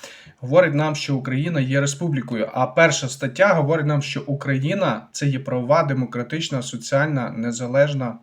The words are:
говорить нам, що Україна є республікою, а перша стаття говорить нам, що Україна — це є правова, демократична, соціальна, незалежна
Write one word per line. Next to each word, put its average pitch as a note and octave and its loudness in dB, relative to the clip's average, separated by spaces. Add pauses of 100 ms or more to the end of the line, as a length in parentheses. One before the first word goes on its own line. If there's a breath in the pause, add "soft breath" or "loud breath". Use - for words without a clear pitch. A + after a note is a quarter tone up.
(380 loud breath)
говорить D3 4
нам, D3+ 0
що C#3+ -2
Україна C#3 -2
є C3+ 2
республікою, C#3 -2
а B2+ 2
перша D#3 2
стаття F3 2
говорить D#3 2
нам, D3 2
що - -6
Україна — C#3 -2
це - -4
є C3+ 0
правова, C3 2
демократична, C3 -4
соціальна, C#3 -2
незалежна B2 -2